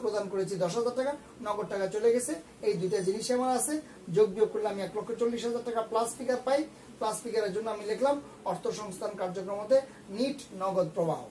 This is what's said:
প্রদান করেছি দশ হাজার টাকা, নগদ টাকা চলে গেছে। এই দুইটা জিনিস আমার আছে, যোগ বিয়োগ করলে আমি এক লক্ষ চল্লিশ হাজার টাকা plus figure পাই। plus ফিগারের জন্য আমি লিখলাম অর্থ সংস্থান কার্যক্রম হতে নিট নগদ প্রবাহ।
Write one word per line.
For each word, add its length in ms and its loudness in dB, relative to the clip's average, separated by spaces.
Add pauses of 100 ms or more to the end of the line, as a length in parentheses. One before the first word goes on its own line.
প্রদান 280 0
করেছি 220 -2 (100)
দশ 160 0
হাজার 200 0
টাকা, 140 0 (340)
নগদ 260 -2
টাকা 120 0 (100)
চলে 200 6
গেছে। 180 0 (340)
এই 140 4
দুইটা 260 2
জিনিস 180 0 (100)
আমার 240 2
আছে, 140 0 (420)
যোগ 200 8
বিয়োগ 180 4
করলে 200 0
আমি 140 -4
এক 100 -10
লক্ষ 120 -6 (120)
চল্লিশ 260 0
হাজার 200 -2
টাকা 140 -2 (100)
plus 260 2
figure 300 0
পাই। 120 4 (400)
plus 240 0
ফিগারের 320 0
জন্য 200 -2
আমি 160 -8
লিখলাম 240 4 (360)
অর্থ 120 -4 (160)
সংস্থান 320 -6 (100)
কার্যক্রম 420 -4
হতে 140 6 (400)
নিট 220 0 (220)
নগদ 340 2
প্রবাহ। 360 0